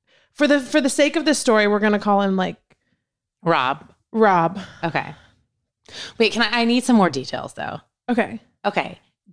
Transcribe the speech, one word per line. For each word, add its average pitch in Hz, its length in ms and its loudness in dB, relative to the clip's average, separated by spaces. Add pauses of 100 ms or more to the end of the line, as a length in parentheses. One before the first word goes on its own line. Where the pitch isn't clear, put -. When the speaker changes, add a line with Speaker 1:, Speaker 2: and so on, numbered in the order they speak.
(340)
Speaker 1:
for 294 140 0
the, 285 120 4
for 262 200 -2
the 277 100 0
sake 294 260 0
of 311 100 -4
this 302 140 2
story, 214 280 2
we're 208 120 0
gonna 208 180 2
call 202 240 0
him, 196 140 0
like, 185 220 -4 (840)
Speaker 2:
Rob. 147 500 -2 (200)
Speaker 1:
Rob. 196 480 2 (240)
Speaker 2:
Okay. 156 320 -6 (1040)
Wait, 220 140 2
can 233 100 0
I, 226 180 0
I 233 40 0
need 240 180 2
some 254 120 4
more 190 160 4
details 131 420 -8
though. - 260 -10 (300)
Speaker 1:
Okay. 226 300 -4 (260)
Speaker 2:
Okay. 185 340 -6 (340)